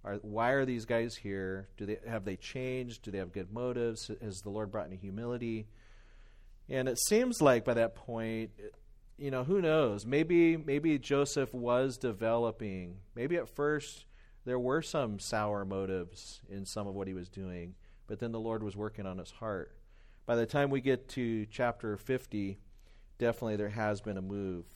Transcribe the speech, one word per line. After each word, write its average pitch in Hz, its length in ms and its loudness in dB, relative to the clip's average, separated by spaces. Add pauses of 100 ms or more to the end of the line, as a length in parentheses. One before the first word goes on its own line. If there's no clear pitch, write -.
Are, 98 180 -6
why 110 300 0
are 135 140 4
these 120 200 -2
guys 117 300 0
here? 95 520 -6 (100)
Do 101 100 -6
they, 107 100 -2 (100)
have 110 180 -4
they 98 100 -4
changed? 127 640 -6
Do - 80 -10
they 101 80 -4
have 90 140 -4
good 92 200 -6
motives? 117 600 -2 (100)
Has 98 200 -8
the 101 100 -8
Lord 104 180 -2
brought 95 160 -4
any 92 120 -10
humility? 113 680 -4 (1040)
And 131 180 0
it 120 200 0
seems 233 340 4
like 123 240 8
by 123 80 2
that 117 220 4
point, 113 560 -4 (680)
you 139 140 -4
know, 127 120 0
who 185 180 2
knows? 139 440 4
Maybe, 165 520 6
maybe 147 420 2
Joseph 143 560 2
was 123 420 4
developing. 110 1000 0 (160)
Maybe 139 200 0
at 139 140 -2
first 147 560 -2 (400)
there 123 140 0
were 127 240 2
some 120 340 0
sour 104 480 0
motives 95 840 -4
in 98 180 -8
some 104 180 -6
of 98 80 -6
what 95 140 -4
he 95 80 -4
was 90 120 -8
doing, 90 460 -8 (320)
but 101 140 -8
then 117 120 -4
the 113 80 -4
Lord 110 220 -2
was 101 140 -4
working 104 320 -6
on 92 100 -6
his 87 140 -10
heart. 101 440 -6 (520)
By 120 80 4
the 117 100 4
time 139 240 2
we 139 120 2
get 131 280 2
to 113 380 0
chapter 117 500 0
fifty, 104 640 -4 (580)
definitely 117 380 2
there 104 140 0
has 104 320 0
been 101 160 -4
a 95 40 -4
move. 95 440 -4 (100)